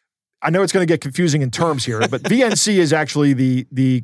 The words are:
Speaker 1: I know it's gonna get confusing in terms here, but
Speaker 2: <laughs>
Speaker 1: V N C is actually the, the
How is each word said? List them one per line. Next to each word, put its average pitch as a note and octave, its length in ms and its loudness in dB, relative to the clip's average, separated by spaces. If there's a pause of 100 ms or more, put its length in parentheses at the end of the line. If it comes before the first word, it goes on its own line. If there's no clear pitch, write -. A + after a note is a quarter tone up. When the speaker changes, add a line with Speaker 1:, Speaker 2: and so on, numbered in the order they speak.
(420)
Speaker 1:
I D3+ 80 -2
know F3+ 140 2
it's - 80 -2
gonna F#3 140 0
get D#3+ 160 0
confusing D3+ 400 0
in B2+ 100 -2
terms D#3 340 -2
here, A2+ 220 -2
but B2+ 140 -4
Speaker 2:
<laughs> A3 80 -4
Speaker 1:
V A#3 120 2
N A3 140 2
C G#3 240 0
is D#3 140 4
actually D3 400 2
the, B2+ 380 0
the C3 320 0